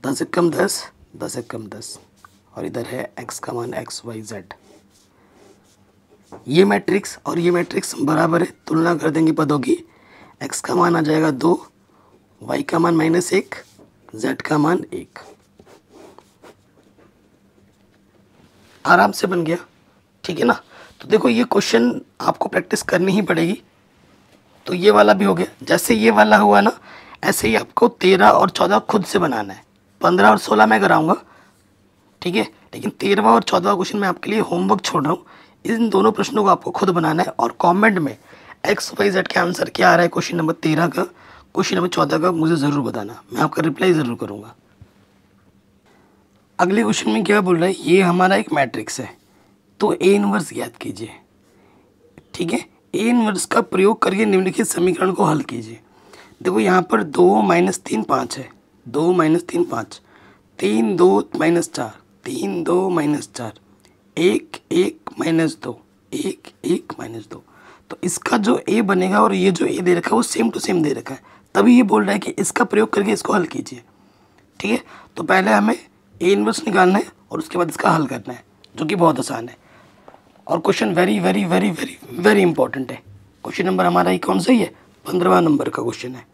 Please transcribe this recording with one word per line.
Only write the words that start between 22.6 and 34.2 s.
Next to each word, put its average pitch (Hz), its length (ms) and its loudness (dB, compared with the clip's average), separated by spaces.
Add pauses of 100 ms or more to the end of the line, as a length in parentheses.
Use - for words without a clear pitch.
करनी 190 280 0
ही 202 120 2
पड़ेगी। 170 380 -2 (1040)
तो 185 60 -4
ये 180 180 4
वाला 208 220 6
भी 202 120 0
हो 196 100 2
गया, 180 120 -4 (160)
जैसे - 320 2
ये 220 160 4
वाला 214 260 6
हुआ 202 240 6
ना, - 180 0 (440)
ऐसे - 240 -2
ही 220 80 0
आपको - 340 2
तेरह 190 400 4
और 202 200 4
चौदह 185 320 0
खुद 208 240 -2
से - 140 -2
बनाना 113 340 -4
है, - 100 -20 (380)
पन्द्रह 185 280 4
और 214 100 6
सोलह 220 260 4
मैं 220 160 4
कराऊंगा, 170 340 2 (1040)
ठीक 175 140 -4
है, 214 80 2 (300)
लेकिन - 180 -8
तेरहवाँ 208 420 2
और 233 100 4
चौदहवाँ 190 320 0
question 180 240 -4
मैं 202 80 -2
आपके 180 240 -6